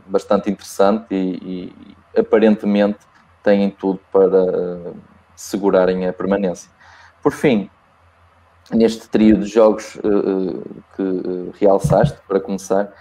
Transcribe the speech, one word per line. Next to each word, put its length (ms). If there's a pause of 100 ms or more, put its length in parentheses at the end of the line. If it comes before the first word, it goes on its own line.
bastante 460
interessante 640
e, 580 (420)
e 40
aparentemente 800 (420)
têm 300
tudo 280 (120)
para, 260
eh, 560 (420)
segurarem 720
a 60
permanência. 560 (540)
Por 80
fim, 400 (1000)
neste 380
trio 280
de 100
jogos, 500
eh, 100
eh, 720 (140)
que, 60
eh, 580
realçaste, 680
para 120
começar, 600